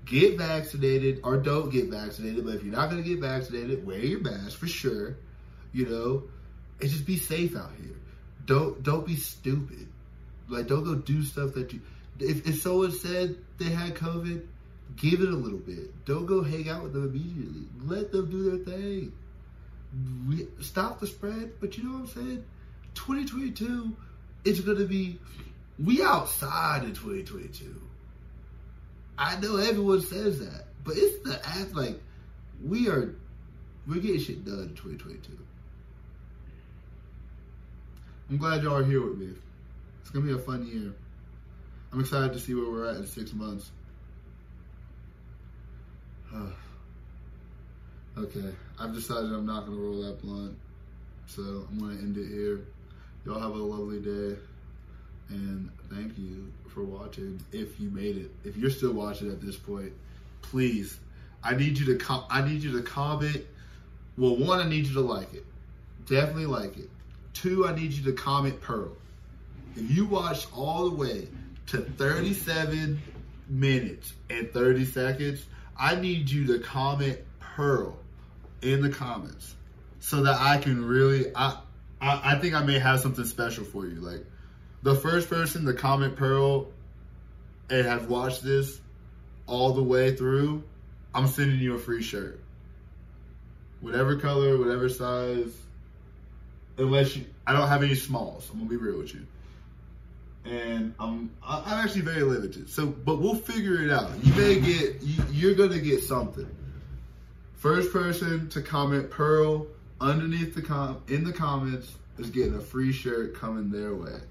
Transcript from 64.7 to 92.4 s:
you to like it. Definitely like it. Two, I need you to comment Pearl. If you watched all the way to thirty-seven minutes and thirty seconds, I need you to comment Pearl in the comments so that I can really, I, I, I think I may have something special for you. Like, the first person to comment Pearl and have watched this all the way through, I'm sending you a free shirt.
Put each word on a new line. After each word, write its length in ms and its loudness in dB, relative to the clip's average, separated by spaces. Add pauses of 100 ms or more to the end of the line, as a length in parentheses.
you 80 0
to 80 4
like 320 0
it. 120 -12 (600)
Definitely 400 4
like 320 -2
it. 140 -14 (420)
Two, 340 4
I 60 2
need 200 0
you 180 -2
to 20 2
comment 480 2
Pearl. 300 -4 (840)
If 140 -6
you 160 6
watched 500 0
all 320 2
the 80 2
way 340 -2 (380)
to 120 -2
thirty-seven 1200 0 (480)
minutes 640 2 (160)
and 220 -4
thirty 340 6
seconds, 580 0 (320)
I 200 4
need 340 0
you 240 4
to 60 4
comment 580 0 (220)
Pearl 580 2 (640)
in 200 4
the 80 6
comments 640 -6 (460)
so 240 2
that 160 8
I 180 8
can 280 2
really, 500 6
I, 240 2 (400)
I, 220 4 (100)
I 40 10
think 180 4
I 100 4
may 160 6
have 220 6
something 240 0
special 400 -2
for 200 -6
you. 100 -6
Like, 300 -8 (580)
the 120 8
first 340 4
person 360 2
to 80 4
comment 420 4
Pearl 560 4 (1000)
and 160 6
have 220 0
watched 340 0
this 380 2 (680)
all 260 4
the 100 4
way 320 6
through, 480 4 (500)
I'm 140 6
sending 320 4
you 160 2
a 20 -2
free 240 0
shirt. 380 -4 (1400)